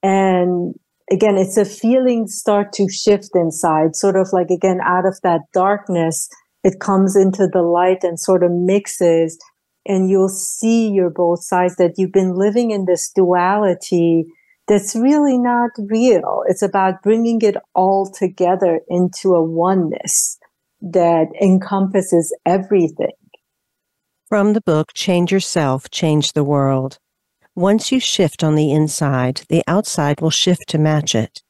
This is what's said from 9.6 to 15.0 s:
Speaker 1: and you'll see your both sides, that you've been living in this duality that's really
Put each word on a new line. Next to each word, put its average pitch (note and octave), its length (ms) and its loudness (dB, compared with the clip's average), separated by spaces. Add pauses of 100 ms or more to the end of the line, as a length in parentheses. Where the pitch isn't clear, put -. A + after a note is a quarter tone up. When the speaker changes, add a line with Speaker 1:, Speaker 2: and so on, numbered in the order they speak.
Speaker 1:
and F#3+ 240 0
you'll F#3+ 200 2
see A3+ 600 -2
your F#3+ 220 0
both E3+ 320 -2
sides, F3+ 340 0
that F3 220 0
you've F#3+ 140 -2
been F#3 240 2
living G#3+ 340 0
in G3+ 140 -4
this F3+ 260 -2
duality F3+ 1160 0 (400)
that's G#3 300 0
really C#4 400 2